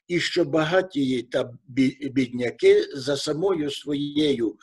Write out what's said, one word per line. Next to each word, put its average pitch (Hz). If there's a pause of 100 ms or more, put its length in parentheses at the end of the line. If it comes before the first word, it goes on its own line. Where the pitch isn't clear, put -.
і 170
що -
багатії 156
та 123 (160)
бі-, 131
бідняки 123 (120)
за 139
самою 151
своєю 143